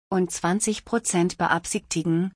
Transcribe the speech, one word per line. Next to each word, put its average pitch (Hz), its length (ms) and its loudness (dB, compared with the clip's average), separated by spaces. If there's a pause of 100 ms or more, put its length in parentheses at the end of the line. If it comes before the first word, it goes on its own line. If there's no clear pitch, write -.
(100)
Und 185 200 2
zwanzig 208 540 -2
Prozent 180 540 0
beabsichtigen, 170 960 0